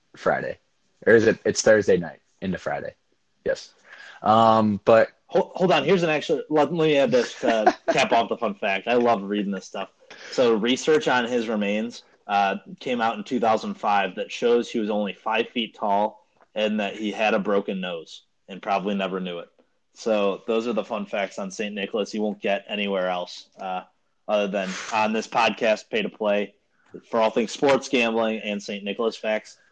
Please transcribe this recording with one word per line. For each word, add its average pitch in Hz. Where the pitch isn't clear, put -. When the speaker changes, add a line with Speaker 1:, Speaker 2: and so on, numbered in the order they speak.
Speaker 1:
Friday. 67
Or 101
is 110
it, 104
it's 104
Thursday 104
night 78
into 92
Friday. -
Yes. -
Um, 110
but 113
Speaker 2:
Hold, -
hold 180
on. 147
Here's 170
an 170
actual, 151
let, 151
let 165
me 151
add 135
this 120
to 113
Speaker 1:
<laughs> -
Speaker 2:
cap 127
off 117
the 110
fun 104
fact. 98
I 120
love 117
reading 101
this 95
stuff. -
So 120
research 131
on 123
his 120
remains, 107
uh, 101
came 123
out 113
in 104
two 123
thousand 110
five 98
that 101
shows 120
he 123
was 107
only 104
five 113
feet 113
tall 104
and 107
that 98
he 107
had 107
a 107
broken 101
nose, 85
and 90
probably 98
never 95
knew 90
it. -
So 101
those 113
are 117
the 104
fun 104
facts 98
on 98
Saint 104
Nicholas 98
you 107
won't 104
get 101
anywhere 101
else, 90
uh, 92
other 104
than 95
on 110
this 110
podcast, 113
Pay 110
to 101
Play, 104
for 117
all 110
things 110
sports 135
gambling 113
and 104
Saint 101
Nicholas 110
facts, 107